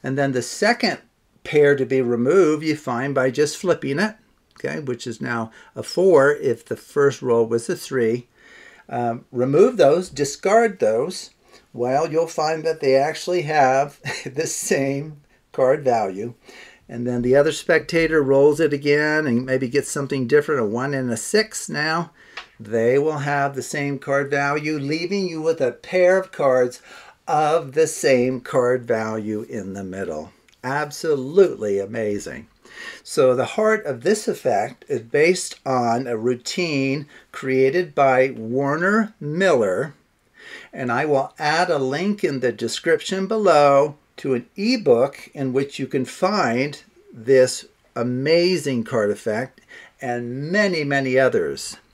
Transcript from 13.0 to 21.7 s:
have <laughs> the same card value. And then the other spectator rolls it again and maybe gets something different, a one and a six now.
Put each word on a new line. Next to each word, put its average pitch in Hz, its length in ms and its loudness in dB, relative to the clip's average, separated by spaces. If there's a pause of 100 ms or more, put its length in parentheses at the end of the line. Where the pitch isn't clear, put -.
have 143 580 2 (120)
<laughs> - 120 -10
the 143 220 -6
same 143 760 -2 (320)
card 135 320 2
value. 113 500 0 (540)
And 120 180 -8
then 123 160 -2
the 123 120 4
other 147 180 4
spectator 160 680 0
rolls 139 380 4
it 151 120 2
again 151 540 0
and 123 180 0
maybe 131 240 -2
gets 135 220 -2
something 135 380 -4
different, 147 320 2
a 113 40 0
one 123 300 -4
and 127 160 -4
a 117 60 -2
six - 520 -4
now. 160 440 -4 (480)